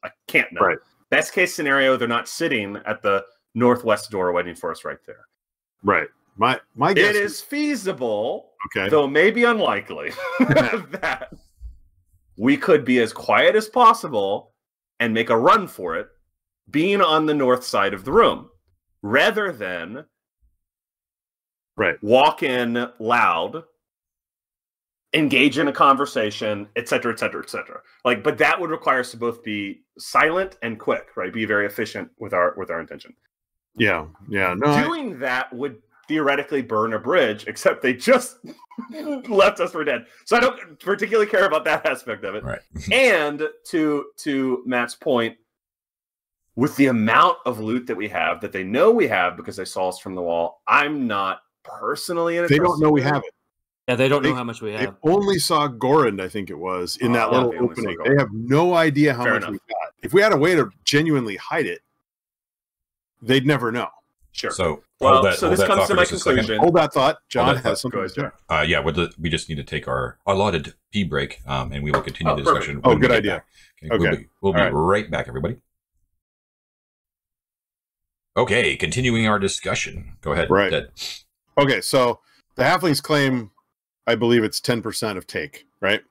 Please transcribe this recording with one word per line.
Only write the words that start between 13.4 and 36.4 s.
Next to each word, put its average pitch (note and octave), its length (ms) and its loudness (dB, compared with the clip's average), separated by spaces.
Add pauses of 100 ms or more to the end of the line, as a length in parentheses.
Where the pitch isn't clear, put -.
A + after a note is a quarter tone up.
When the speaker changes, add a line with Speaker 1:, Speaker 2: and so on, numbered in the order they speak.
Speaker 1:
as G#3+ 120 0
possible C3+ 840 2 (480)
and A#2 140 0
make A2+ 160 0
a A#2 80 4
run F#3 280 4
for E2+ 300 -8
it, G#2 120 -8 (640)
being G3 300 0
on D#3 260 4
the D3+ 80 0
north B2 300 2
side G2 300 0
of F#2+ 100 -12
the C3 80 -6
room, F3 380 2 (520)
rather F#3 480 0
than G2+ 540 -10 (1700)
Speaker 2:
Right. F2 260 0
Speaker 1:
walk C3 400 4
in A#2+ 560 -2
loud, A2 680 0 (1500)
engage C#3+ 440 2
in D3+ 100 0
a C#3 40 -2
conversation, A2+ 1040 0
et A#2 120 -6
cetera, A#2+ 240 0
et G#2+ 60 -8
cetera, F2+ 240 -6
et - 80 -16
cetera. - 300 -12 (240)
Like, A#2+ 180 0
but C#3+ 160 0
that D#3 220 2
would E3+ 100 -4
require C#3+ 300 -2
us B2 120 -6
to A#2+ 40 -18
both A#2 260 -6
be G#2 400 -8 (160)
silent E3 640 0
and A2+ 160 -8
quick, - 380 -4
right? F#2 160 -6
Be A2 140 -4
very G#2 200 0
efficient G2+ 520 -8
with G2+ 160 -10
our, F2+ 240 2
with F#2 120 -10
our E2 100 -6
intention. D2 340 -16 (600)
Speaker 2:
Yeah, F#2 300 2 (220)
yeah. F#2+ 280 0
No, A#2+ 100 0
I D3 180 4
Speaker 1:
Doing C#4+ 360 -8
that B2+ 340 -4
would B2 240 -10 (280)
theoretically C#3+ 540 0